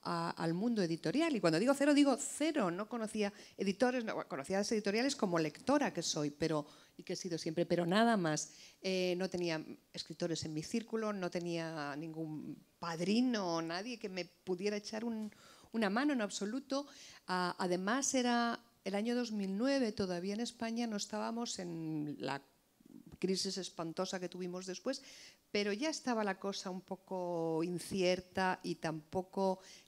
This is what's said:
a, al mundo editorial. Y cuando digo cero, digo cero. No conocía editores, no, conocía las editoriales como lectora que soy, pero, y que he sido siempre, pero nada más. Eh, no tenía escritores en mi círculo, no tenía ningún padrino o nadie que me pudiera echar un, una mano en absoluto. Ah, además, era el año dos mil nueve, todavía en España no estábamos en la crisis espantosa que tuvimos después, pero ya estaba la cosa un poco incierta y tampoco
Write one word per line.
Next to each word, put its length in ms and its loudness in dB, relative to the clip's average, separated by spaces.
a, 260 -2
al 240 0
mundo 300 2
editorial. 520 2
Y 40 2
cuando 180 4
digo 160 4
cero, 220 6
digo 200 8
cero. 540 0
No 180 -4
conocía 460 -2
editores, 480 2
no, 220 -4
conocía 320 -2
las 120 0
editoriales 440 2
como 240 2
lectora 520 2
que 120 -4
soy, 260 0
pero, 380 0
y 60 -20
que 120 -6
he 20 -4
sido 240 -4
siempre, 260 0
pero 220 2
nada 280 6
más. 360 0
Eh, 340 0
no 140 -2
tenía 340 -2
escritores 540 -4
en 80 -6
mi 80 -4
círculo, 500 -2
no 200 -2
tenía 640 -4
ningún 680 -8
padrino 800 2
o 80 2
nadie 340 -6
que 120 -8
me 160 -6
pudiera 520 -2
echar 260 -6
un, 300 -4
una 180 2
mano 240 4
en 80 2
absoluto. 640 -2
Ah, 320 0
además, 560 2
era 460 4
el 80 -4
año 220 2
dos 160 0
mil 260 0
nueve, 340 4
todavía 440 -2
en 60 -2
España 440 -2
no 120 -2
estábamos 600 -4
en 600 -4
la 240 -4
crisis 400 0
espantosa 600 -4
que 100 -6
tuvimos 380 -8
después, 340 -4
pero 240 0
ya 160 0
estaba 340 -2
la 160 0
cosa 300 -4
un 120 -6
poco 840 -2
incierta 1000 0
y 120 -2
tampoco 840 -2